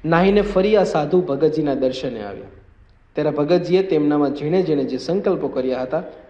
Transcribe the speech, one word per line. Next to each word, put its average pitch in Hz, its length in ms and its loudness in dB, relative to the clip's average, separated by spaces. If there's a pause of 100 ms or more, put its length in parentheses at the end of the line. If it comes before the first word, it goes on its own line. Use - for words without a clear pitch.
નાહીને 190 380 4
ફરી 208 340 2
આ 185 80 4
સાધુ 160 360 2
ભગતજીના 147 540 0
દર્શને 127 480 -4
આવ્યા. 101 240 -12 (680)
ત્યારે 151 180 -2
ભગતજીએ 147 520 2
તેમનામાં 147 520 0
જેણે 170 280 0
જેણે 147 220 0
જે 127 140 -6
સંકલ્પો 175 500 -2
કર્યા 127 340 -4
હતા 156 200 -4 (280)